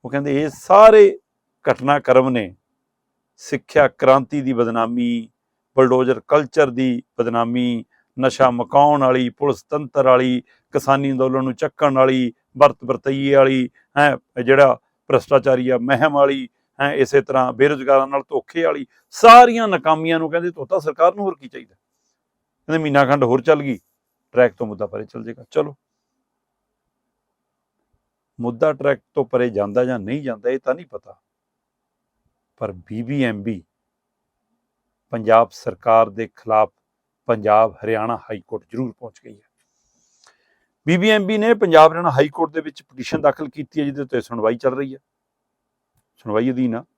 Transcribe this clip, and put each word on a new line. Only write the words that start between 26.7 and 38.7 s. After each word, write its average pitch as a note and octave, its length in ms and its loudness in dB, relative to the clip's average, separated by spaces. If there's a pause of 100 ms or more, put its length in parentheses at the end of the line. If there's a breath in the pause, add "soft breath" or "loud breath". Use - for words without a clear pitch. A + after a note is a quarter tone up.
ਮੁੱਦਾ A#2+ 320 -4
ਟਰੈਕ C3+ 280 -4 (140)
ਤੋਂ C#3 100 -4
ਪਰੇ B2 260 -2
ਜਾਂਦਾ G2+ 340 -4
ਜਾਂ B2+ 140 -6
ਨਹੀਂ A#2+ 240 -10
ਜਾਂਦਾ A#2+ 280 -8
ਇਹ C3 80 -6
ਤਾਂ B2+ 160 -6
ਨਹੀਂ E3 120 -14
ਪਤਾ, - 360 -20 (1300)
ਪਰ G2+ 160 -10
ਬੀਬੀਐਮਬੀ A2 920 -8 (1500)
ਪੰਜਾਬ A2+ 400 2
ਸਰਕਾਰ A2+ 600 -2
ਦੇ G#2+ 160 -10
ਖਿਲਾਫ A2 460 -2 (540)
ਪੰਜਾਬ A2 480 0 (100)
ਹਰਿਆਣਾ A2 320 -4
ਹਾਈ G2+ 300 -16
ਕੋਰਟ G#2+ 240 -14